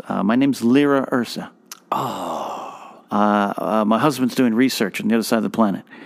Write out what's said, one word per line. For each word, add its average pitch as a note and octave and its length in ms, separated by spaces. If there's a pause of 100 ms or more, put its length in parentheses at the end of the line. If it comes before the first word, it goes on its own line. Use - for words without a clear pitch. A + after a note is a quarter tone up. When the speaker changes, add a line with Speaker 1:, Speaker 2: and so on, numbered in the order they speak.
Speaker 1:
Uh, G2 140
my G#2+ 140
name's C3+ 280
Lyra C#3 480
Ursa. A2 380 (420)
Speaker 2:
Oh. - 1160
Speaker 1:
Uh, G#2 480
uh, G#2+ 280
my A2 120
husband's B2+ 360
doing B2 200
research A#2+ 460
on - 80
the A2 60
other A2+ 80
side A#2 140
of A2 60
the G#2 80
planet. G2+ 340 (220)